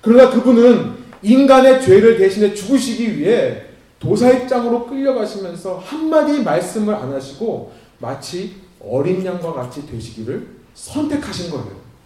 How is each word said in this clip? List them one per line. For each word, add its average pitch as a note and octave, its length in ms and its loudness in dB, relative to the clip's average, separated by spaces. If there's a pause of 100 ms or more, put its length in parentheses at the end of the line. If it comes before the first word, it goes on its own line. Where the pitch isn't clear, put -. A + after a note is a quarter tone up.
그러나 B3 280 6
그분은 A#3 680 2 (220)
인간의 C4 600 6
죄를 G#3 360 6
대신해 G3 360 2
죽으시기 A3 640 -2
위해 E3+ 460 -2 (360)
도사 G#3 320 2
입장으로 A#3+ 560 -2
끌려가시면서 G3+ 1000 -6
한마디 D4+ 560 -2
말씀을 G#3 520 -4
안 C3 180 -8
하시고 C3+ 640 -10 (240)
마치 F3 580 -12 (240)
어린 D#3+ 460 -4
양과 F3 260 -8
같이 C#3 340 -12
되시기를 A2+ 640 -12 (260)
선택하신 C#4 760 -8
거예요. G#2 380 -14 (160)